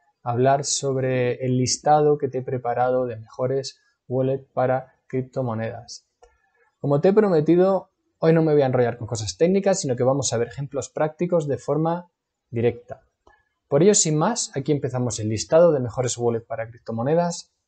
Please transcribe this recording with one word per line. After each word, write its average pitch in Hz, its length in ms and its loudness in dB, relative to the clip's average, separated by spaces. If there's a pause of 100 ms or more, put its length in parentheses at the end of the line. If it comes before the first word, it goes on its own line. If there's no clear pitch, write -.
(220)
hablar 131 420 2
sobre 131 800 -2
el 127 140 0
listado 147 580 2
que 143 120 -4
te 131 100 -6
he 127 40 -4
preparado 127 640 -2
de 117 100 -8
mejores 127 640 -6 (260)
wallet 131 460 -2
para 127 420 -2 (140)
criptomonedas. 113 1000 -6 (720)
Como - 220 0
te 185 80 4
he 196 40 6
prometido, 185 760 2 (300)
hoy 165 120 4
no 165 100 4
me 156 100 2
voy 147 100 4
a 135 40 2
enrollar 123 320 0
con 113 100 -10
cosas 107 280 -6
técnicas, 190 440 2
sino 131 160 -4
que 127 80 -2
vamos 131 280 0
a - 40 -2
ver 120 100 -2
ejemplos 135 440 -10
prácticos 156 580 -2
de 127 100 -2
forma 160 500 -2 (400)
directa. 117 520 -4 (680)
Por 143 160 2
ello, 208 120 6
sin 160 220 0
más, 196 400 -2
aquí 139 140 -4
empezamos 123 480 -2
el 107 100 -4
listado 160 440 4
de 143 80 0
mejores 123 380 -4
wallet 117 280 -2
para 113 220 -8
criptomonedas, 143 840 -4 (160)